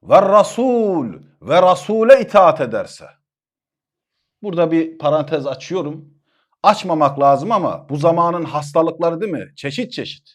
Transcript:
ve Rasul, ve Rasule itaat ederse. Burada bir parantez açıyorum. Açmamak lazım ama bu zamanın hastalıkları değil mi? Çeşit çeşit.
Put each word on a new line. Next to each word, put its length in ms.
ve 200
Rasul, 920
ve 200
Rasule 580
itaat 400
ederse. 460
Burada 280
bir 280
parantez 480
açıyorum. 680
Açmamak 580
lazım 320
ama 360
bu 80
zamanın 480
hastalıkları 760
değil 120
mi? 240
Çeşit 360
çeşit. 420